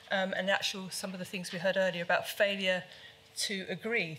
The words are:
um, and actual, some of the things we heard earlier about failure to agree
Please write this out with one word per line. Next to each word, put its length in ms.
um, 260
and 140
actual, 400
some 220
of 60
the 60
things 260
we 60
heard 200
earlier 260
about 240
failure 560
to 320
agree 500